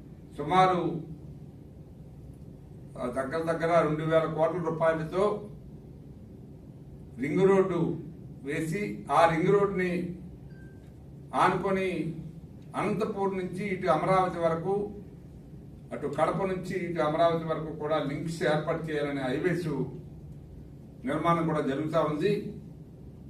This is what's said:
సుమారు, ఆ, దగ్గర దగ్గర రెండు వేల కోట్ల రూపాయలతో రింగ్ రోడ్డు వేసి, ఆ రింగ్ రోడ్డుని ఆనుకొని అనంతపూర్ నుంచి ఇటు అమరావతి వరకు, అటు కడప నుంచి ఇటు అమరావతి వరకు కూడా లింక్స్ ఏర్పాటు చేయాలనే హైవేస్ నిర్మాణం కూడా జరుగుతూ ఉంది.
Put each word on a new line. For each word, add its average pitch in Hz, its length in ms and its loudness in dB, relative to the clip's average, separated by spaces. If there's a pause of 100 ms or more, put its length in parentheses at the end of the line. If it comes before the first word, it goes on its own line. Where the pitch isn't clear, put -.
(380)
సుమారు, 175 440 6 (2250)
ఆ, 123 100 -4
దగ్గర 131 340 -2 (100)
దగ్గర 160 200 2 (160)
రెండు 156 160 0
వేల 160 220 4 (120)
కోట్ల 165 320 2
రూపాయలతో 165 540 2 (2000)
రింగ్ 151 300 4
రోడ్డు 180 300 6 (640)
వేసి, 160 380 -2 (300)
ఆ 180 80 6 (120)
రింగ్ 185 240 4
రోడ్డుని 185 360 2 (1400)
ఆనుకొని 190 540 4 (840)
అనంతపూర్ 196 640 0
నుంచి 180 260 -4 (100)
ఇటు 180 140 0
అమరావతి 175 520 4
వరకు, 165 340 2 (1200)
అటు 143 140 -4
కడప 170 320 2 (140)
నుంచి 180 220 -4 (100)
ఇటు 170 160 0
అమరావతి 165 440 4
వరకు 156 300 -2
కూడా 151 280 0
లింక్స్ 160 400 -4
ఏర్పాటు 156 440 2
చేయాలనే 143 340 -2
హైవేస్ 156 480 0 (1400)
నిర్మాణం 165 400 4
కూడా 151 140 2
జరుగుతూ 151 380 0 (120)
ఉంది. 175 220 2 (960)